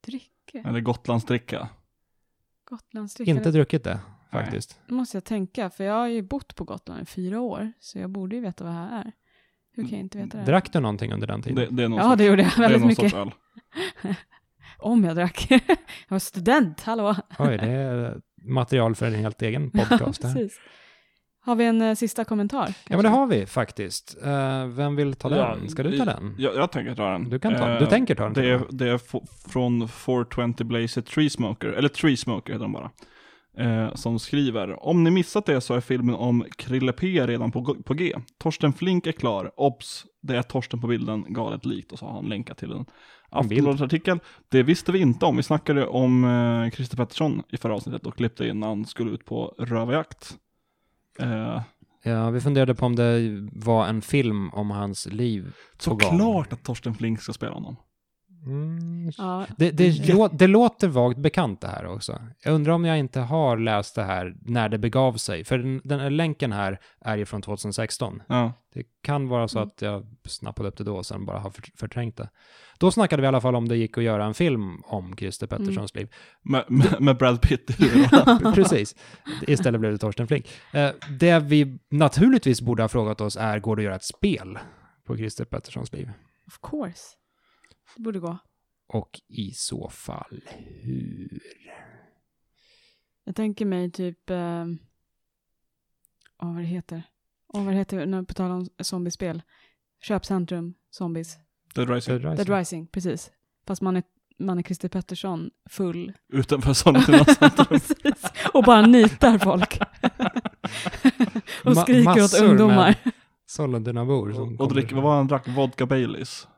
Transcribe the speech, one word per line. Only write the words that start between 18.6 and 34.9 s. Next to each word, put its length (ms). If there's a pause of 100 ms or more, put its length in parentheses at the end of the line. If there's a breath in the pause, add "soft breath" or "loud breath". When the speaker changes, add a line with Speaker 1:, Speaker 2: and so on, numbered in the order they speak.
Speaker 3:
för 100
en 100
helt 260
egen 300
Speaker 1:
<laughs> 0
Speaker 3:
podcast 520
här. 100
Speaker 1:
Precis. 260 (800 soft breath)
Har 160
vi 100
en, 160
eh, 140
sista 300
kommentar, 420
Speaker 3:
Ja, 60 (160)
men 80
det 60
Speaker 1:
kanske? 40 (120)
Speaker 3:
har 80
vi 180
faktiskt. 800
Eh, 440
vem 280
vill 200
ta 200
Speaker 2:
Ja, 200
Speaker 3:
den? 140
Ska 140
du 140
ta 60
Speaker 2:
i-, 20
Speaker 3:
den? 320
Speaker 2:
ja, 180
jag 160
tänker 240
ta 160
den. 180
Speaker 3:
Du 100
kan 160
ta, 140
Speaker 2:
Eh, 100
Speaker 3:
du 60
tänker 300
ta 80
den 100
Speaker 2:
det 80
Speaker 3:
till 80
Speaker 2:
är, 60
Speaker 3:
och 60
med. 140
Speaker 2:
det 140
är 80
fo-, 280 (240)
från 380
four 360
twenty 400
Blaze 380
Tree 280
Smoker, 380
eller 220
Tree 280
Smoker 360
heter 120
de 60
bara. 200 (680 soft breath)
Eh, 360
som 260
skriver, 640
"Om 180